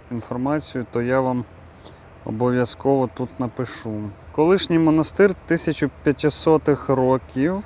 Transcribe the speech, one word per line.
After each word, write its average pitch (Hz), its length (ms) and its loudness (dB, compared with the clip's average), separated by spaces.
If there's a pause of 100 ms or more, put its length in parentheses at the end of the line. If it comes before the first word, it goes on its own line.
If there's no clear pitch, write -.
(120)
інформацію, 123 800 -4
то 123 120 -2
я 127 180 0
вам 127 240 -2 (800)
обов'язково 123 920 0
тут - 260 -8
напишу. 110 680 -8 (220)
Колишній 175 460 2
монастир 160 560 4
тисяча 160 560 -2 (120)
п'ятсотих 151 880 2
років. 131 760 0